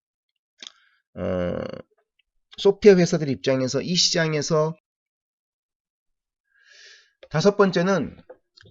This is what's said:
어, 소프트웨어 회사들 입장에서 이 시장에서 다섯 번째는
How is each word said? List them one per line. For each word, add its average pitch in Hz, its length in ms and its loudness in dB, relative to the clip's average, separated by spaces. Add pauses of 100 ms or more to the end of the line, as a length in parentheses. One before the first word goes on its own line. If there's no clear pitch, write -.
(1160)
어, 90 420 -4 (1000)
소프트웨어 196 380 6
회사들 170 320 0
입장에서 131 540 -2
이 180 140 -6
시장에서 156 800 -2 (2500)
다섯 185 280 2
번째는 180 600 0 (540)